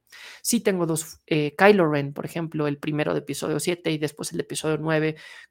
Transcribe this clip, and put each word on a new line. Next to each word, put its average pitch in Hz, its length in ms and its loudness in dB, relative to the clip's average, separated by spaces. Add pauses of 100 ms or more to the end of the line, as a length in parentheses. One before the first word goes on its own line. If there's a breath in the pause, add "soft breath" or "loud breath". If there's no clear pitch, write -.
(440 loud breath)
Sí 233 160 2
tengo 185 260 2
dos, 160 400 -4
eh, 147 320 0
Kylo 190 320 8
Ren, 143 240 0
por - 120 -8
ejemplo, 160 420 -4
el 143 100 -2
primero 151 360 0
de 147 80 0
episodio 147 380 -4
siete 175 300 -2
y 156 80 0
después - 340 -4
el 170 60 -8
de 165 60 -2
episodio 156 340 -4
nueve 156 380 0 (360 loud breath)